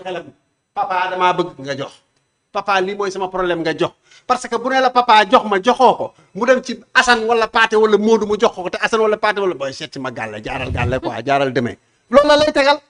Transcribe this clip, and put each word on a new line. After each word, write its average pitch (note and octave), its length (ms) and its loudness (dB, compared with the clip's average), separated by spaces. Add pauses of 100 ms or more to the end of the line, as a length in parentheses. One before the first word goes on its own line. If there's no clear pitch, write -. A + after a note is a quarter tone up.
xelam. F3 200 -10 (500)
"Papa, F#3 360 -2
damaa F3+ 240 0
bëgg E3 240 -4
nga C3+ 180 -10
jox. C3 160 -10 (600)
Papa, G3 280 -2
lii F#3+ 140 -4
mooy G3+ 160 -4
sama F#3 180 -6
problème F3+ 340 -4
nga D#3 140 -2
jox." D#3+ 160 -4 (340)
Parce B3 220 -2
que A#3 80 -4
bu A#3 140 -6
ne C4 100 0
la, B3+ 100 2
"Papa, B3 400 4
jox A#3 160 4
ma," G3+ 140 -2
joxoo A#3+ 360 4
ko. - 160 -8 (220)
Mu A3 120 -4
dem B3+ 160 4
ci - 160 -12 (160)
Assane A#3+ 320 2
wala A3+ 220 2
Pathé A3+ 280 2
wala G#3+ 220 4
Modou, G#3+ 280 2
mu G#3 120 -2
jox A3+ 160 2
ko F3+ 160 -8
te - 100 -6
Assane A3 220 0
wala G#3+ 140 2
Pathé G#3 240 -2
wala, F#3 140 -2
"Booy, C3+ 180 -8
seet D3+ 200 -12
si C#3 80 -14
ma C3 100 -6
gàlle, A2+ 320 -10
jaaral C3 300 -8
gàlle B2 280 -2
quoi, A#2 260 -8
jaaral C#3 260 0
demee." A#2+ 240 -4 (340)
Loolu C#4+ 180 6
la D4 80 6
lay D4+ 160 2
tegal. D4 260 2 (120)